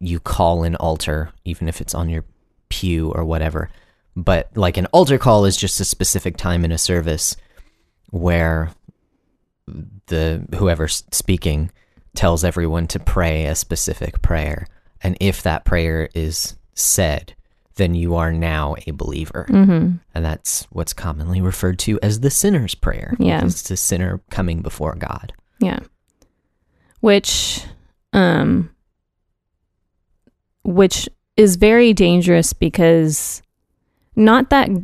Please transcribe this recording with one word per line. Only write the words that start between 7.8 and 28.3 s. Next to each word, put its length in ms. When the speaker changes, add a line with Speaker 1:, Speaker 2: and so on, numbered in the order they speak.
Speaker 1:
where 600
the, 360
whoever's 560
speaking 580
tells 300
everyone 440
to 100
pray 480
a 80
specific 680
prayer. 440
And 180
if 220
that 220
prayer 500
is 420
said, 600
then 180
you 220
are 160
now 420
a 60
believer. 580
Speaker 2:
Mm-hmm. 460
Speaker 1:
And 100
that's 460
what's 240
commonly 480
referred 380
to 220
as 180
the 100
sinner's 440
prayer. 440
Speaker 2:
Yeah. 260
Speaker 1:
It's 180
the 140
sinner 540
coming 320
before 320
God. 400
Speaker 2:
Yeah. 200
Which, 640
um, 560